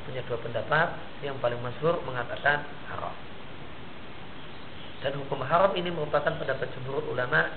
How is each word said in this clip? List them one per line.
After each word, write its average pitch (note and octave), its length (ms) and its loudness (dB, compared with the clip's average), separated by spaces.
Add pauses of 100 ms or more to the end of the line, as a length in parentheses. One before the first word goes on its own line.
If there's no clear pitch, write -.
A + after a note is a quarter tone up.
punya B2+ 240 -4
dua A#2+ 160 0
pendapat. A#2+ 560 2 (240)
Yang C3 160 -4
paling A#2+ 240 2
masyhur D3+ 400 2
mengatakan C#3 640 2 (240)
haram. - 240 -4 (1800)
Dan C#3 240 0
hukum C3+ 160 -4
haram E3+ 320 6
ini F3+ 160 0
merupakan D3+ 480 2
pendapat C3+ 400 0
jumhur C3+ 320 -2
ulama. C#3+ 480 2